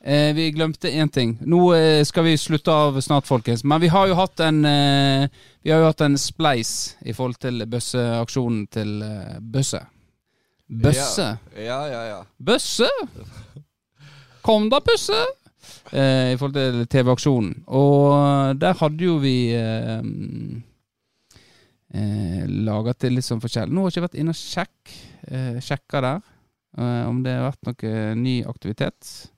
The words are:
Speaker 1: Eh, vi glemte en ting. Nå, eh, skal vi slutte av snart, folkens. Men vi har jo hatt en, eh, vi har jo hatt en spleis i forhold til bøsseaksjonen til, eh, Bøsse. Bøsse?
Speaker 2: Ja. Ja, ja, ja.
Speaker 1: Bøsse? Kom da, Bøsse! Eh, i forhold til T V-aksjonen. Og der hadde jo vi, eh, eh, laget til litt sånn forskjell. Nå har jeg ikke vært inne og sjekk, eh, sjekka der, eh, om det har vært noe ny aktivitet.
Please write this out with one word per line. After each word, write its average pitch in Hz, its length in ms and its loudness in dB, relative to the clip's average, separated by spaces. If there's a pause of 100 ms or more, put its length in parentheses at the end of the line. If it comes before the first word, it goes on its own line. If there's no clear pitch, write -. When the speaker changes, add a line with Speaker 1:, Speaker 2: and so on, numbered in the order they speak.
Speaker 1:
Eh, 147 300 2
vi 160 180 0
glemte 160 400 -2
en 151 180 0
ting. 117 260 0 (100)
Nå, 170 140 4 (160)
eh, 160 280 6
skal 165 200 0
vi 160 140 4
slutte 160 340 0
av 151 300 2
snart, 143 260 0
folkens. 117 360 0
Men 151 180 2
vi 175 60 4
har 196 200 4
jo 185 80 2
hatt 185 240 0
en, 156 260 2
eh, 139 640 2 (340)
vi 151 80 -4
har 160 100 6
jo 160 60 6
hatt 156 160 2
en 143 160 4
spleis - 800 -2 (100)
i 120 80 -6
forhold 123 240 -4
til 123 300 -6
bøsseaksjonen 117 1040 -2
til, 104 320 -6
eh, 107 360 -12
Bøsse. 113 440 -4 (840)
Bøsse? 135 580 0 (280)
Speaker 2:
Ja. 104 60 -14
Ja, 127 240 -6
ja, 123 220 -8
ja. 98 160 -12 (180)
Speaker 1:
Bøsse? 220 460 0 (1500)
Kom 214 280 4
da, 277 100 4
Bøsse! 440 400 0 (760)
Eh, 131 400 2
i 127 40 -2
forhold 139 180 -4
til 123 320 0
T 131 160 4
V-aksjonen. 123 640 2
Og 143 880 4
der 175 160 2
hadde 156 320 0
jo 170 140 2
vi, 127 340 2
eh, 113 480 -2 (1900)
eh, 101 540 -2
laget 107 520 -2
til 127 140 0
litt 127 140 0
sånn 113 140 -4
forskjell. 113 280 -6
Nå 185 140 0
har 180 80 -2
jeg - 100 -6
ikke 175 80 -4
vært - 100 -12
inne 156 100 -2
og 165 100 -6
sjekk, - 560 -10 (320)
eh, 127 340 -6
sjekka - 400 -6
der, 135 200 -2 (560)
eh, 120 300 -2
om 123 140 -2
det 127 160 -4
har 127 140 -2
vært - 160 -12
noe 110 480 -4
ny 127 280 0
aktivitet. - 960 -8